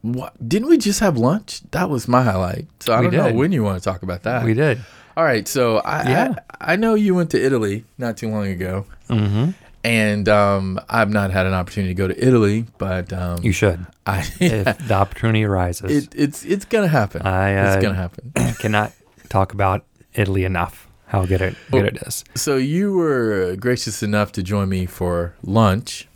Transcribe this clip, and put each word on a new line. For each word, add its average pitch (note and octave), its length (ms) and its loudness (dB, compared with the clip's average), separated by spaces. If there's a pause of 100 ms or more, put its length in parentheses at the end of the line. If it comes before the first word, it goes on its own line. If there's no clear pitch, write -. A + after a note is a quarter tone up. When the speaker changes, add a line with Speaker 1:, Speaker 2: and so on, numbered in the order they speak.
Speaker 1:
What, A#2+ 300 -6 (160)
didn't G#3+ 180 0
we D#4+ 120 6
just G3+ 200 0
have F#3 180 2
lunch? C3+ 440 0 (100)
That E3 180 -2
was C3 200 -4
my B2+ 160 4
highlight. F#2+ 420 -2 (140)
So - 120 0
I A2+ 100 4
Speaker 2:
We - 40 4
Speaker 1:
don't - 80 2
know - 140 4
Speaker 2:
did. A2+ 80 2
Speaker 1:
when D#3 160 2
you B2 100 0
wanna G2 160 0
talk F#2 240 -6
about F2+ 220 -8
that. A#2 200 -2
Speaker 2:
We A2+ 80 2
did. B2+ 280 2 (360)
Speaker 1:
All E3 60 0
right. A#2+ 240 0
So A#2+ 300 2
I, - 320 -2
Speaker 2:
Yeah. G#3 260 2 (260)
Speaker 1:
I, - 120 -2
I F#3 40 2
know A3+ 200 2
you G#3 180 2
went E3+ 160 0
to A#2+ 100 2
Italy A2+ 440 0 (140)
not A#2+ 180 -6
too A#2 120 -8
long G#2 200 -4
ago. F#2+ 360 -6 (240)
Speaker 2:
Mm-hmm. A2 420 0 (340)
Speaker 1:
And, G#2+ 440 2
um, G2+ 600 2
I've A2 220 0
not G2+ 200 0
had F#2 160 0
an F#2+ 80 0
opportunity F#2 400 -4
to - 20 -6
go F#2 120 0
to G#2+ 180 0
Italy, A2+ 400 4 (120)
but, F#2 340 -4
um, F2 320 -4
Speaker 2:
You F2+ 80 2
should. F2+ 340 0 (180)
Speaker 1:
I, F#2+ 300 -4
<laughs> - 60 -8
Speaker 2:
If A2+ 380 2 (100)
the A2 60 2
opportunity A2 500 0
arises. F#2+ 640 0
Speaker 1:
it, - 80 -20
it's, D3 280 -2
it's G3 200 -2
gonna G#3 240 0
happen. B2 340 0
Speaker 2:
I, G2 340 2
uh, G2 200 4
Speaker 1:
It's F#2+ 80 2
gonna G2 100 0
happen. F#2 400 -8
Speaker 2:
<clears throat> B2 240 0
cannot G#2+ 320 0 (380)
talk F#2+ 260 0
about G2 300 0 (300)
Italy F#2+ 300 0
enough, F2 440 -4 (180)
how F#2+ 200 0
good F2+ 160 2
it, F#2 120 -2 (160)
Speaker 1:
Well, B2+ 140 2
Speaker 2:
good - 120 -2
it - 120 -14
is. - 160 -10 (100)
Speaker 1:
so C#3 220 -2
you E3 360 0
were A2+ 640 0
gracious A#2 480 -2
enough G#2 300 0
to G2 100 -4
join G2 260 -2
me F#2 160 -2
for F2 500 -4 (100)
lunch G#2 720 0